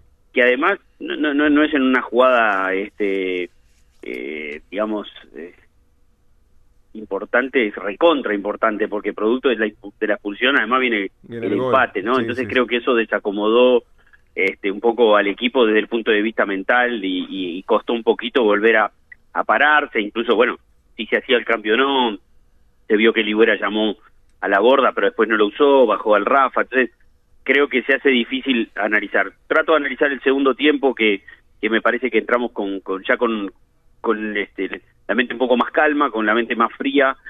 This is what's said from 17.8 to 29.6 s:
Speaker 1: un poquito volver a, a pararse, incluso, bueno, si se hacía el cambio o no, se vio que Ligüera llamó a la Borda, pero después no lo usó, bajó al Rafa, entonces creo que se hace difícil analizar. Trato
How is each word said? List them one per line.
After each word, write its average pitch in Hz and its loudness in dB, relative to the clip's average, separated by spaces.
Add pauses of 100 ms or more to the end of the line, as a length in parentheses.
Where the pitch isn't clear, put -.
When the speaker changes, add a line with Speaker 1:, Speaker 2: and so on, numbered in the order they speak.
Speaker 1:
un 117 -4
poquito 120 0
volver 107 2
a, 104 0 (420)
a - -2
pararse, 139 2
incluso, 113 -2
bueno, 110 0 (380)
si 110 -8
se 117 -2
hacía 123 0
el 110 -2
cambio 107 -2
o 113 2
no, 131 0 (720)
se 110 2
vio 110 4
que 110 0
Ligüera 107 2
llamó 104 0 (460)
a 95 -4
la 98 4
Borda, 123 4
pero 101 0
después 104 0
no 113 0
lo 104 4
usó, 139 4
bajó 104 2
al 101 2
Rafa, 127 2
entonces 123 0 (520)
creo 139 0
que 127 -2
se 135 0
hace 135 2
difícil 123 -2
analizar. 101 -2 (140)
Trato 156 0